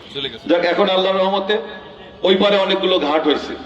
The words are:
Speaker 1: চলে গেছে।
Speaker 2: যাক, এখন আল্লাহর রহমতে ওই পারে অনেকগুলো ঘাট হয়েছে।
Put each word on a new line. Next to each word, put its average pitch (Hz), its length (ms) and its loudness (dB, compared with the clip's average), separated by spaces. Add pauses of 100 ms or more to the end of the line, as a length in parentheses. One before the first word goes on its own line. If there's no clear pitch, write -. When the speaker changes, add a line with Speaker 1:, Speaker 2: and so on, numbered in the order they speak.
(140)
Speaker 1:
চলে 139 160 -8
গেছে। 117 200 -12
Speaker 2:
যাক, 170 160 2
এখন 180 240 2
আল্লাহর 190 280 0
রহমতে 196 400 0 (680)
ওই 190 120 6
পারে 202 220 4
অনেকগুলো 190 420 0
ঘাট 151 240 0
হয়েছে। 143 300 0 (120)